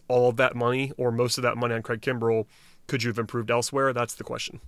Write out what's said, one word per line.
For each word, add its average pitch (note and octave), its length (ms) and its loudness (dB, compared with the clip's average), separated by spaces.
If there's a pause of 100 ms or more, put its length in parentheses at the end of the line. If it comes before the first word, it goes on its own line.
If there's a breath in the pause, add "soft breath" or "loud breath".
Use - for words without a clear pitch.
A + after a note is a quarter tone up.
all B2 220 6
of A#2 80 -2
that B2+ 180 4
money B2+ 420 0
or B2 140 0
most A#2+ 260 0
of C3 60 -6
that A#2 140 2
money A#2+ 160 -2
on A2+ 80 -2
Craig A2+ 200 -6
Kimbrel, A2+ 440 0 (420 soft breath)
could B2+ 160 -2
you A#2+ 60 0
have A2 80 -4
improved A2+ 320 -4
elsewhere? C3 440 0
That's A#2+ 200 -4
the - 100 -12
question. - 440 -10